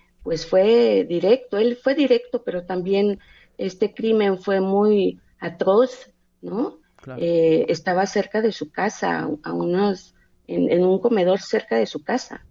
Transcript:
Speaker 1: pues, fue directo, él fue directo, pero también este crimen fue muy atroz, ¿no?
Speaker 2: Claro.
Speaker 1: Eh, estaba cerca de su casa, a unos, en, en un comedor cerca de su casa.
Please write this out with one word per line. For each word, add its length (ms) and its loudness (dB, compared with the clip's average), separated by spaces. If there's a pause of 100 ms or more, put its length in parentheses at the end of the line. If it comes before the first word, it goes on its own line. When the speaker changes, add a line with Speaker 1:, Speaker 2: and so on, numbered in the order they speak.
(240)
Speaker 1:
pues, 220 -6
fue 640 4
directo, 480 0
él 180 0
fue 180 -2
directo, 480 0
pero 220 -8
también 560 -2 (380)
este 360 -4
crimen 440 0
fue 240 -2
muy 580 2 (200)
atroz, 720 0 (320)
¿no? 360 -6 (180)
Speaker 2:
Claro. 260 -14
Speaker 1:
Eh, 460 2
estaba 380 -2
cerca 360 -4
de 120 0
su 180 -12
casa, 560 -4 (160)
a 100 -10
unos, 640 -2 (320)
en, 240 0
en 140 4
un 140 2
comedor 420 2
cerca 340 -4
de 100 2
su 160 -12
casa. 500 -8